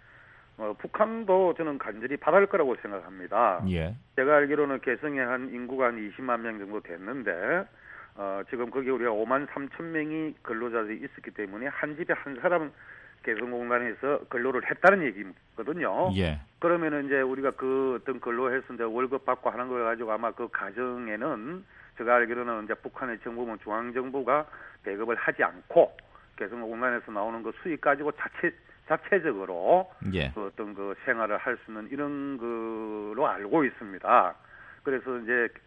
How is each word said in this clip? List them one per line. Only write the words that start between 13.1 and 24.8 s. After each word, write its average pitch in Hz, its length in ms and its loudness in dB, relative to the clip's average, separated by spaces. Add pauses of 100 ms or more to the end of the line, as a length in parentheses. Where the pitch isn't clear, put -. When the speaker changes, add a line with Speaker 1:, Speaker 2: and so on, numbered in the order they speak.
Speaker 1:
개성공단에서 120 1040 0
근로를 123 420 0
했다는 185 360 6
얘기거든요. 113 1120 -2
Speaker 2:
예. 78 240 2 (180)
Speaker 1:
그러면은 160 460 2
이제 135 160 2
우리가 135 300 0
그 131 500 0
어떤 127 180 -4
근로해서 123 540 -2
이제 117 100 -4
월급 123 420 -2
받고 123 240 0
하는 123 200 -2
걸 123 160 0
가지고 113 260 0
아마 110 200 0
그 117 180 -6
가정에는 123 1120 -6 (340)
제가 120 180 4
알기로는 120 480 2
이제 107 120 -4
북한의 - 500 -6
정부면 117 360 -6
중앙정부가 127 840 0 (380)